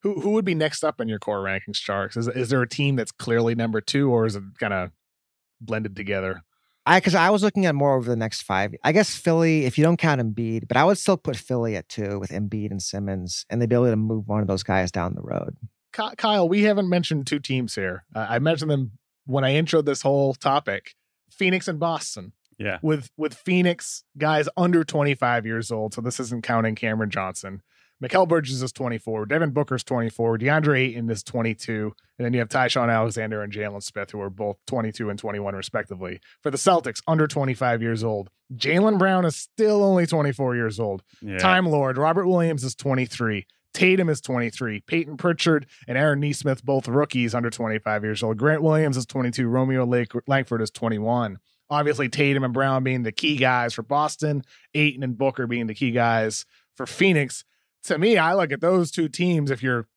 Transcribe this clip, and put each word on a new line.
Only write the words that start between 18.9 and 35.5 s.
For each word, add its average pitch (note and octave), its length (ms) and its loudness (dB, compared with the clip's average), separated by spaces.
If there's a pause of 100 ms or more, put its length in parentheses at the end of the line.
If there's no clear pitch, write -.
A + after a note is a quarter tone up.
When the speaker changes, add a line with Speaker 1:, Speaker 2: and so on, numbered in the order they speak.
Speaker 1:
when C3+ 200 -2
I C3+ 100 2
introed D#3 320 4
this C#3 160 -2
whole C#3 320 2
topic. C3+ 640 -2 (340)
Phoenix F#3 380 0
and E3 120 -4
Boston. D3 520 -6 (260)
Speaker 3:
Yeah. G2+ 240 -4
Speaker 1:
With, D#3 340 0
with D3+ 160 -4
Phoenix F3+ 720 0 (140)
guys D3+ 380 2
under F3 280 4
twenty-five C3 640 0
years A2+ 260 -4
old, G#2+ 220 -4
so B2 80 -8
this B2 180 -6
isn't A#2 240 -6
counting A2+ 320 2
Cameron A2 340 -2
Johnson. F#2+ 520 -8 (400)
Mikal F#3 260 2
Bridges C#3 340 0
is B2+ 100 -4
twenty-four. A2+ 540 -6
Devin D3+ 240 0
Booker's C3 320 -2
twenty-four. A#2 560 0
DeAndre D3 400 2 (100)
Ayton A#2 220 -6
is G#2 140 -4
twenty-two. A2 680 -4 (240)
And B2 60 -4
then A#2+ 80 -2
you B2 80 0
have A2+ 80 -2
Tyshawn B2 440 2
Alexander A2 500 -2
and G#2 100 -10
Jalen G2+ 300 -8
Smith, - 300 -10
who G#2+ 80 -8
are G2 100 -6
both G2+ 260 -6 (100)
twenty-two A2+ 440 -4
and G2+ 80 -8
twenty-one, G2+ 380 -6